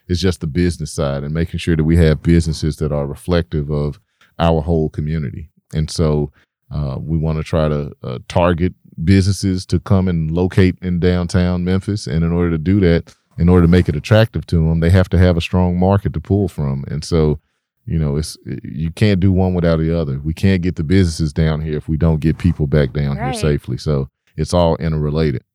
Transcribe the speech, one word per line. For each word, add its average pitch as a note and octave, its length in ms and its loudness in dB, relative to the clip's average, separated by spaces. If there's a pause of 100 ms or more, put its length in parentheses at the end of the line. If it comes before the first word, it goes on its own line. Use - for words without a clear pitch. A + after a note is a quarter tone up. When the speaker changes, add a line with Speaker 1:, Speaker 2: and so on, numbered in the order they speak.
Speaker 1:
is F2+ 140 -2
just F2+ 200 0
the E2+ 60 -6
business D#2 440 -2
side C#2 320 -4
and D2 100 -8
making E2 260 -4
sure E2+ 160 0
that D#2+ 80 0
we D#2+ 140 4
have D#2 240 4
businesses D#2+ 560 0
that D2+ 140 -4
are C#2+ 160 -4
reflective D#2 640 -4
of D2 280 -4 (400)
our E2 220 2
whole D#2 280 -2
community. D#2 600 -6 (240)
And D#2 160 -2
so, D2+ 420 -2 (400)
uh, C#2 280 -6
we D2 180 -4
wanna D#2 260 -2
try D#2 260 0
to, D2 220 -4 (120)
uh, B1+ 240 -10
target F2 460 0 (300)
businesses F#2 640 2
to F2+ 120 0
come F#2+ 280 0
and D#2+ 240 -2
locate F2+ 500 2
in F2+ 180 -4
downtown F2+ 640 0
Memphis. F#2+ 440 -2
And D#2+ 160 0
in E2+ 80 0
order E2+ 200 0
to E2 60 -2
do F2+ 240 2
that, E2+ 340 0 (220)
in E2+ 120 2
order F2+ 160 8
to E2 60 6
make F2+ 180 4
it D#2 60 -2
attractive G#2+ 520 2
to D#2+ 220 2
'em, E2 100 0
they E2 120 2
have F#2 180 4
to F2 80 0
have F2+ 200 4
a E2+ 40 -2
strong F2+ 380 0
market G2 340 2
to D#2+ 60 -6
pull G2 280 0
from. C#2 400 -4
And D2 160 -8
so, D2+ 360 0 (460)
you E2 140 -4
know, D2+ 180 -2
it's, D#2+ 200 -8 (260)
you D#2+ 280 -8
can't G#2 280 2
do F#2+ 120 2
one F#2 240 2
without E2+ 220 2
the D#2+ 200 0
other. C#2 220 -4
We D#2 140 -6
can't F#2+ 280 2
get E2+ 140 -2
the E2 80 -4
businesses E2 500 0
down D#2 280 0
here D#2 160 -6
if D2 120 -8
we D#2 80 -2
don't D#2+ 240 2
get D2+ 160 0
people D2+ 300 0
back C#2 260 2
down C#2+ 220 -2
here C#2 100 -6
Speaker 2:
Right. D2+ 100 -4
Speaker 1:
safely. C#2+ 420 -2
So C#2 320 -2 (280)
it's D#2 160 -4
all E2+ 240 4
interrelated. D2+ 680 -2 (100)